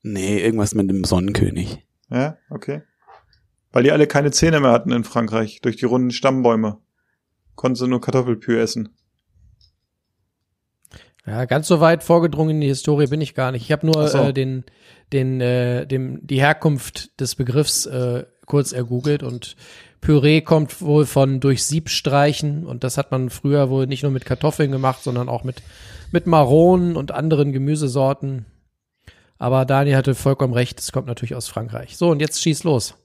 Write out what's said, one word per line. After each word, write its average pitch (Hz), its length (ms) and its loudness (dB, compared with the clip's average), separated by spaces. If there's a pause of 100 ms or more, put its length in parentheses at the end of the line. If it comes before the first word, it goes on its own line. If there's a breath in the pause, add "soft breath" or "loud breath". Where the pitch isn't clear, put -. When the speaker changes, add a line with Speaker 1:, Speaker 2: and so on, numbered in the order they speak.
Speaker 1:
Nee, 101 380 -2
irgendwas 107 360 0
mit 98 140 0
dem 95 140 0
Sonnenkönig. 95 800 -2 (240)
Speaker 2:
Ja, 135 280 -4 (120)
okay. 139 340 -10 (880 soft breath)
Weil 123 120 2
die 143 80 6
alle 151 160 4
keine 143 240 2
Zähne 160 280 2
mehr 131 120 4
hatten 117 200 2
in 120 120 0
Frankreich 110 580 -4
durch 117 140 -2
die 123 100 -6
runden 123 260 0
Stammbäume. 117 680 2 (760)
Konnten 127 200 -2
sie 127 120 -4
nur 123 120 0
Kartoffelpü 120 600 -2
essen. 113 360 -4 (2250 soft breath)
Speaker 3:
Ja, 113 200 -6
ganz 151 220 -2
so 170 120 4
weit 165 240 4
vorgedrungen 156 520 2
in 151 60 0
die 143 60 0
Historie 143 400 0
bin 151 140 -2
ich - 140 -8
gar 131 160 -2
nicht. 120 120 -6
Ich - 80 -4
hab 151 120 0
nur, 160 140 2
Speaker 2:
Ach 151 100 2
so. 143 120 2
Speaker 3:
äh, 139 140 2
den, 131 300 -4 (500 soft breath)
den, 131 280 0
äh, 123 440 0
dem, 131 400 -6
die 135 140 -2
Herkunft 147 800 0
des 131 160 -6
Begriffs, 135 500 0
äh, 123 400 -4 (200)
kurz 143 260 0
ergoogelt 123 500 -2
und 120 340 -12 (460 loud breath)
Püree 151 400 4
kommt 156 400 0
wohl 151 240 2
von 135 340 0
durch 135 260 0
Sieb 160 240 -4
streichen 147 760 0
und 123 180 -8
das 127 140 -4
hat - 140 -4
man 127 180 -2
früher 139 400 0
wohl 135 160 2
nicht 131 160 -6
nur 143 100 0
mit 131 140 -4
Kartoffeln 147 460 0
gemacht, 131 320 -2
sondern 123 260 -4
auch 120 140 -6
mit, 127 180 -8 (500 loud breath)
mit 170 140 0
Maronen 170 720 4
und 143 160 -6
anderen 147 400 0
Gemüsesorten. 135 960 -2 (920 soft breath)
Aber 127 280 0
Daniel 135 320 2
hatte 131 180 2
vollkommen 135 380 0
recht, 123 260 -2
es - 120 -10
kommt 131 160 -4
natürlich 120 280 -8
aus 120 120 -10
Frankreich. 117 500 -10
So, 175 120 2
und 147 120 2
jetzt 151 200 -4
schieß 156 220 0
los. 139 420 -2